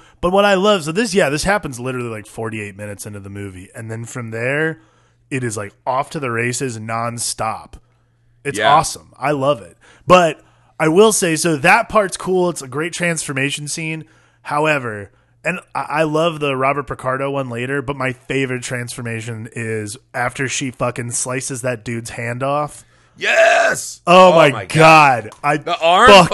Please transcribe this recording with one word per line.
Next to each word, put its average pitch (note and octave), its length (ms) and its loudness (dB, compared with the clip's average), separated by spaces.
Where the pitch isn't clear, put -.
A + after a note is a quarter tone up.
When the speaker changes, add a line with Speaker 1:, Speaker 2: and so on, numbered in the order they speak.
Speaker 1:
but F3 120 -2
what G3 120 4
I G3+ 100 4
love, F#3+ 300 2
so D#3+ 80 -6
this, F#3+ 220 -2
yeah, F3+ 140 4
this D3 160 -4
happens E3+ 360 -2
literally, B2 300 -6
like, G#2+ 160 -12
forty-eight G#2+ 500 -8
minutes G#2 300 -12
into G#2 140 -14
the G2 100 -16
movie. G2 440 -12
And A2+ 160 -12
then A2+ 140 -10
from A#2 260 -12
there, C#3+ 500 -2
it C3+ 120 -4
is, A2 140 -4
like, G2+ 160 -10
off C3+ 240 -4
to E3 100 -8
the C3+ 100 -4
races A#2+ 480 -4
nonstop. A2+ 960 -8
It's C#3 140 -8
Speaker 2:
Yeah. G#2+ 140 4
Speaker 1:
awesome. - 460 0
I C#3 140 -2
love C#3 280 0
it. F#2 160 -20
But E3+ 340 4
I D#3+ 100 2
will G3+ 240 6
say, E3 240 0
so D#3+ 200 0
that F3+ 320 2
part's G3+ 280 0
cool. F#3 340 0
It's - 120 -10
a C3+ 60 -14
great D3+ 240 -6
transformation D3 760 -4
scene. D#3+ 380 -8
However, C3+ 680 -4
and E3+ 160 -4
I, - 60 -4
I D3+ 140 -2
love D#3 360 -2
the C#3 160 -4
Robert C3+ 300 -2
Picardo C3 460 -6
one C3+ 180 -6
later, C3 320 -6
but C#3+ 140 -8
my C3 160 -4
favorite B2+ 500 -4
transformation A#2 880 -8
is A2 460 -8
after B2+ 340 -4
she C3 220 -6
fucking A#2+ 400 -6
slices B2+ 520 -6
that B2 220 -6
dude's A#2 260 -8
hand A#2+ 320 -8
off. D3 420 -4
Speaker 2:
Yes! - 880 0
Speaker 1:
Oh F#3 260 8
Speaker 2:
Oh E3 40 6
Speaker 1:
my D#3 140 8
Speaker 2:
my A2 140 -8
Speaker 1:
God. D3+ 600 6
Speaker 2:
God. G#2 60 -14
Speaker 1:
I D3 140 0
Speaker 2:
The D#3 200 -6
arm F3+ 300 6
Speaker 1:
fucking F#3+ 260 10